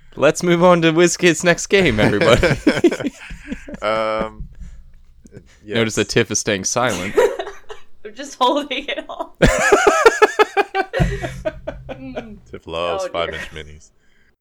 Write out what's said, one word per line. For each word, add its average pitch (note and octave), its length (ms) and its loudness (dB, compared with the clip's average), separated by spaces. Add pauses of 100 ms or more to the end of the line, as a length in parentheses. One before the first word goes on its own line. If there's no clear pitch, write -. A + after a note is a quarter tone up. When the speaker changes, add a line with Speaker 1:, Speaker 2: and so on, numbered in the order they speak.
(160)
Speaker 1:
Let's C#3 260 2
move F3 220 2
on F3 200 6
to E3 100 4
WizKid's E3+ 500 2
next E3+ 240 2
game, E3+ 320 2
everybody. A2+ 420 4
Speaker 2:
<laughs> - 720 2 (680)
Um, A2 680 -2 (1160)
Speaker 1:
Notice - 0 -
Speaker 2:
yes. A2 300 -2
Speaker 1:
that G#2+ 120 0
Tiff - 240 0
is G#2 80 -6
staying G2 240 -2
silent. G#2 520 -2
Speaker 3:
<laughs> - 920 -4
I'm G#3+ 100 -16
just C#4+ 200 -14
holding C#4+ 520 0
it - 220 -8
all. - 320 -12
Speaker 2:
<laughs> - 40 8 (2500)
Speaker 3:
Mm. B3+ 500 -14 (100)
Speaker 2:
Tiff - 160 -16
loves E2+ 380 -4
Speaker 3:
Oh, - 40 -6
dear. - 60 -14
Speaker 2:
five-inch E2 360 -6
minis. D2+ 420 -18 (500)